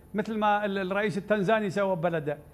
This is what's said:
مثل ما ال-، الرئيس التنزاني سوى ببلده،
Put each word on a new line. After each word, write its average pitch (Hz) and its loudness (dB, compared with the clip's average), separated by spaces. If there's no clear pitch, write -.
مثل 214 -2
ما 208 2
ال-، 196 -2
الرئيس 196 -2
التنزاني 208 2
سوى 190 0
ببلده، 156 -2